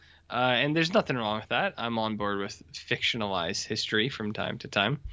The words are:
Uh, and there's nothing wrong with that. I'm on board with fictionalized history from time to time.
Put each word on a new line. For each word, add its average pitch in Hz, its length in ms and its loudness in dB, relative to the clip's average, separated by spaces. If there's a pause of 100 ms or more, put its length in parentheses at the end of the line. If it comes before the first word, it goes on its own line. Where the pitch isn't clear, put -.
(300)
Uh, 123 280 2
and 147 180 2
there's 165 180 2
nothing 190 220 4
wrong 110 240 0
with - 100 -10
that. 123 280 0
I'm 117 220 -2
on 110 180 0
board 101 220 0
with 101 220 -6 (120)
fictionalized 101 920 -2
history 107 440 0
from 107 240 -6
time - 260 -4
to - 80 -12
time. 110 320 2 (140)